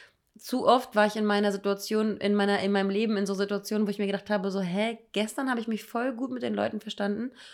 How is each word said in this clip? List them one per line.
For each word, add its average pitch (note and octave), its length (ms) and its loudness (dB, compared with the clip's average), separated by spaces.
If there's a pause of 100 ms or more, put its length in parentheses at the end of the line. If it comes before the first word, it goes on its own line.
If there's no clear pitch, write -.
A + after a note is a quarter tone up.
(380)
zu - 280 -2
oft A#3+ 300 4
war G#3 100 6
ich G#3 100 -2
in G#3+ 100 0
meiner G#3 260 2
Situation, G3+ 640 -2
in G3+ 180 2
meiner, G3+ 260 2
in G3 120 0
meinem G3 180 2
Leben G#3+ 260 0
in G3 100 0
so G3 80 -2
Situationen, G3+ 520 0
wo G3+ 40 0
ich G3 100 -4
mir G3+ 60 2
gedacht G3+ 240 -4
habe, G3 200 0
so, G3 100 -2
"Hä, G3+ 380 -2 (140)
gestern A3 380 -2
habe A#3 100 0
ich A3+ 80 -6
mich G#3+ 160 -4
voll B3 300 -4
gut A#3+ 180 -6
mit B3 100 -6
den A#3 120 -2
Leuten G#3 260 0
verstanden G#3 500 -4 (240)